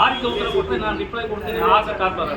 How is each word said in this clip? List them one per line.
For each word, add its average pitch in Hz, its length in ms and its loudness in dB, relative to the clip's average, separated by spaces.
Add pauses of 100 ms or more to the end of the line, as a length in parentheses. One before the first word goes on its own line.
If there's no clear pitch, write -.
ಆರಿಗೆ 254 260 2
ಉತ್ತರ 240 240 -2
ಕೊಟ್ಟರೆ 226 300 0
ನಾನು 214 180 -2
ರಿಪ್ಲೈ 226 300 -6
ಕೊಡ್ತೇನೆ. 208 260 -4 (160)
ಆ 214 60 6 (200)
ಕಾರಣ 185 200 0 (160)